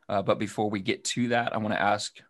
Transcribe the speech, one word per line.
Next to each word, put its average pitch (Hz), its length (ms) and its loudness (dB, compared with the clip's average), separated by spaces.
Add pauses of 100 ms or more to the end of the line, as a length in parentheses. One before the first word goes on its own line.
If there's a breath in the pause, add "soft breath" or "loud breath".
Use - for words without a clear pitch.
Uh, 101 140 2
but 107 160 2
before 107 300 -2
we 104 120 -2
get 98 240 -2
to 123 240 0
that, 120 260 2
I - 40 -2
wanna 107 180 0
ask 104 540 0